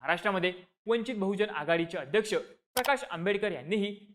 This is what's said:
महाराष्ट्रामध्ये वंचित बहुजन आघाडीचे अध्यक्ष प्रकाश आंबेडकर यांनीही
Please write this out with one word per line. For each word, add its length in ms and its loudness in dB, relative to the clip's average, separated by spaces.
महाराष्ट्रामध्ये 520 2
वंचित 300 0
बहुजन 340 0
आघाडीचे 480 0
अध्यक्ष 360 0
प्रकाश 360 2
आंबेडकर 420 0
यांनीही 640 -4